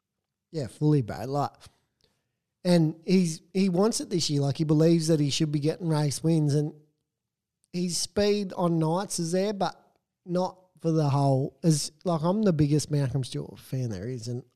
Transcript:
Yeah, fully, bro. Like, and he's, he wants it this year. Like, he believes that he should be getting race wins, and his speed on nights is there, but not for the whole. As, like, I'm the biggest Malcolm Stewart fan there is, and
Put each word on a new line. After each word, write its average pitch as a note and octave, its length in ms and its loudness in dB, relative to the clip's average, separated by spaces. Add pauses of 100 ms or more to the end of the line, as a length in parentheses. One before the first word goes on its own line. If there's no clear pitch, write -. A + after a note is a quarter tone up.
(520)
Yeah, D3+ 160 -6
fully, D3+ 340 2
bro. G2 240 -8
Like, C#3 260 -4 (1120)
and E3+ 320 4 (100)
he's, F3+ 360 2 (120)
he F#3+ 160 2
wants G3+ 300 2
it C#4+ 100 -8
this F3+ 200 -2
year. C#3+ 120 0
Like, C#3 160 -2
he E3 60 -2
believes D#3+ 440 4
that D#3+ 120 2
he D3 100 0
should D3+ 220 -2
be D3+ 80 -2
getting D#3 300 -2
race D3 340 -2
wins, D#3 300 2
and D3+ 200 0 (1000)
his F3+ 240 -4
speed G#3 580 0
on E3+ 240 0
nights E3+ 400 -2
is E3 140 -4
there, G3 200 0
but F#3 220 -4 (500)
not F3+ 320 -4 (220)
for E3 120 -2
the D#3 180 2
whole. C#3 540 2
As, D#3 280 0 (140)
like, E3 160 0
I'm F#3+ 220 0
the F#3+ 100 4
biggest D3 380 2
Malcolm C#3 320 -2
Stewart - 360 -12
fan B2+ 300 -6
there G2 180 -8
is, A#2+ 220 -10
and B2 140 -8 (120)